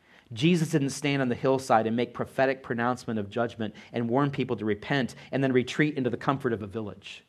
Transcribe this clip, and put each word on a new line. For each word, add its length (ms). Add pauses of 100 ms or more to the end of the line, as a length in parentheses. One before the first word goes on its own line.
(320)
Jesus 380
didn't 200
stand 300
on 80
the 60
hillside 520
and 80
make 200
prophetic 480
pronouncement 580
of 80
judgment 460 (180)
and 160
warn 220
people 260
to 80
repent 500 (160)
and 140
then 80
retreat 460
into 100
the 80
comfort 380
of 80
a 40
village. 640